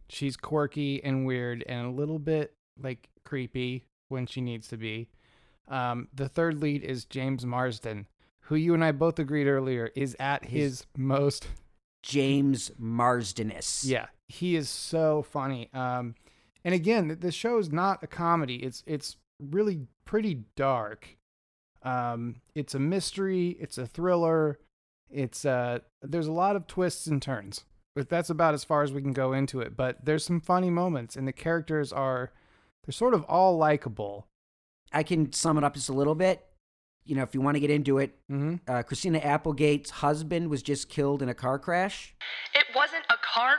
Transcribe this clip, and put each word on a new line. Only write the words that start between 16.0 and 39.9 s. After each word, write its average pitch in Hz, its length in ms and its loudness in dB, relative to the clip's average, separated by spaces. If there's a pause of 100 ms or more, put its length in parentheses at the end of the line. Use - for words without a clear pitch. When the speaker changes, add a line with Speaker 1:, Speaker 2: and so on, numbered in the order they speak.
Speaker 1:
and 175 100 2
again, 185 320 4
th-, 160 140 -4
the 175 100 -2
show 226 280 0
is 180 120 0
not 180 320 0
a 156 60 -14
comedy. 165 480 0
It's, 127 300 -8
it's 151 300 -6 (220)
really 160 480 -2 (180)
pretty 208 380 0 (140)
dark. 120 600 -2 (680)
Um, 120 580 -4 (140)
it's 143 200 -6
a 135 60 -2
mystery. 180 800 0
It's - 180 -10
a 127 80 -6
thriller. 165 720 2 (500)
It's, - 360 -4
uh, 123 360 2 (220)
there's 151 240 -2
a 156 60 -2
lot 190 240 2
of 180 100 -4
twists - 400 -2
and 147 160 0
turns. 104 420 -6 (320)
But 135 120 -4
that's 170 220 0
about 160 240 4
as 139 80 -4
far 147 200 2
as 143 100 0
we 139 100 -4
can 139 100 -2
go 131 200 2
into 135 280 0
it. - 160 -6
But 127 280 -2
there's 156 200 2
some 170 160 0
funny 180 300 2
moments, 170 460 -2
and 135 100 -4
the 131 60 -4
characters 156 600 -2
are, 131 400 -2 (520)
they're 139 80 -8
sort 247 220 4
of 170 100 2
all 180 340 6
likable. 107 680 0 (640)
Speaker 2:
I 156 100 2
can 151 300 2
sum 156 260 2
it 143 60 2
up 143 100 2
just 135 140 -6
a 139 40 -4
little 143 220 2
bit. 185 300 2 (600)
You 139 120 -2
know, 135 60 2
if 123 120 -6
you 135 60 2
wanna 143 180 4
get 143 120 2
into 139 280 4
it, 139 180 0 (140)
Speaker 1:
Mm-hmm. 147 400 -2
Speaker 2:
uh, 123 140 0
Christina 160 340 0
Applegate's 147 720 2